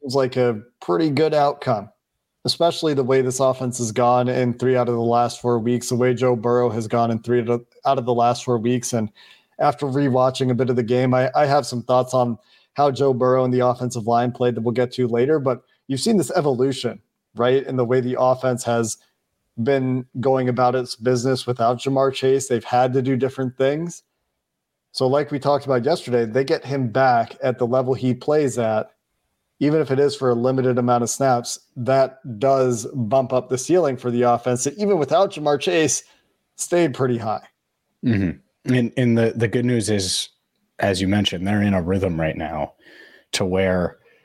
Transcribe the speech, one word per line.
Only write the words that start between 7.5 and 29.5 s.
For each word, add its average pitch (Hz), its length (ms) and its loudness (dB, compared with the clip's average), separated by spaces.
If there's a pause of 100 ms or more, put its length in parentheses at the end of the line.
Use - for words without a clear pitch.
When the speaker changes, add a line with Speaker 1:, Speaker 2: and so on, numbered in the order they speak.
Speaker 1:
out 135 120 2
of 120 80 -4
the 123 80 0
last 120 300 0
four 120 160 0
weeks. 123 340 -2
And 110 180 -2 (460)
after 147 300 -2
rewatching 131 640 0
a 120 40 0
bit 123 140 0
of 123 60 0
the 123 80 0
game, 123 320 0
I, 127 200 2
I 147 120 2
have 139 180 2
some 120 160 -8
thoughts 127 320 0
on 123 240 0 (360)
how 143 180 2
Joe 135 240 2
Burrow 127 280 2
and 127 100 0
the 123 120 2
offensive 123 400 -2
line 120 260 0
played 123 240 0
that 113 60 -6
we'll 117 120 -2
get 123 200 0
to 123 140 0
later, 131 320 2
but 131 240 -2 (240)
you've 135 140 -4
seen 220 160 2
this 156 180 0
evolution, 131 640 0 (340)
right? 127 300 2
In 131 120 -6
the 127 80 0
way 127 160 2
the 123 180 -4
offense 127 460 0
has 117 320 -2 (640)
been 127 420 0 (140)
going 131 300 2
about 123 260 2
its 123 200 -4
business 127 520 0
without 120 320 0
Ja'Marr 135 340 0
Chase. 131 360 0
They've 117 140 0
had 127 300 2
to 131 80 0
do 131 140 0
different 127 420 -4
things. 151 460 -2 (880)
So 131 160 0
like 143 240 0
we 147 80 -4
talked 139 260 0
about 123 200 0
yesterday, 123 400 0
they 120 180 0
get 147 220 -2
him 131 240 -4
back 120 520 2
at 127 160 -2
the 123 100 0
level 127 260 0
he 123 200 0
plays 139 440 0
at, 110 340 -2 (720)